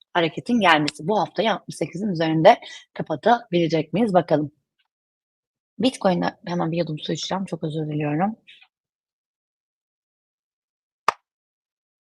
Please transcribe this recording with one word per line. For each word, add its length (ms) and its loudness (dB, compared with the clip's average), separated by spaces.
hareketin 480 -2
gelmesi. 480 2
Bu 120 0
haftayı 320 -2
altmış 240 -8
sekizin 320 -6
üzerinde 500 6
kapatabilecek 960 0
miyiz 220 0
bakalım. 380 2
Bitcoin'e 580 0
hemen 260 -2
bir 60 -2
yudum 200 -4
su 140 -6
içeceğim. 320 -6
Çok 200 -10
özür 240 -6
diliyorum. 480 -2